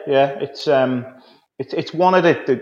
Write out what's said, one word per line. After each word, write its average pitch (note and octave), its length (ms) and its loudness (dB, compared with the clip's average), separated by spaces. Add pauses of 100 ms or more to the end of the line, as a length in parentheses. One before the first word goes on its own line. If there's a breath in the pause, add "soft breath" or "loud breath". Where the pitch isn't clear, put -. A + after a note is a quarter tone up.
yeah. C#3 200 4 (120)
It's, - 300 -10
um, B2+ 360 0 (540 soft breath)
it's, - 140 -12
it's - 200 -6
one F3+ 220 2
of F3+ 80 4
the, D#3+ 240 2
the, C3 140 2